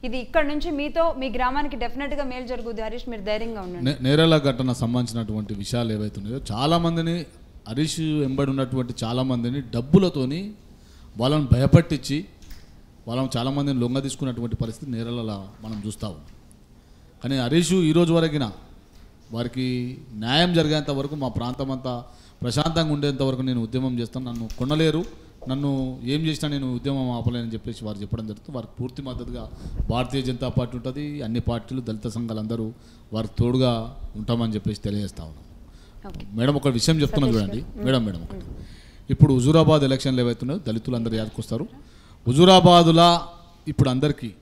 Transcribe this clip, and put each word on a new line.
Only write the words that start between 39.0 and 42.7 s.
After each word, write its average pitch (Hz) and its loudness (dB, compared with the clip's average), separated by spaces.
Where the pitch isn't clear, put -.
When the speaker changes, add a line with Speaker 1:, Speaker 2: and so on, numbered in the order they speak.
Speaker 2:
ఇప్పుడు 139 8
హుజూరాబాద్ 151 6
ఎలక్షన్లు 131 0
ఏవైతే 120 0
ఉన్నాయో, 131 -6
దళితులు 113 -4
అందరూ 113 -2
యాదకొస్తారు. 110 -6
హుజూరాబాదులా 170 8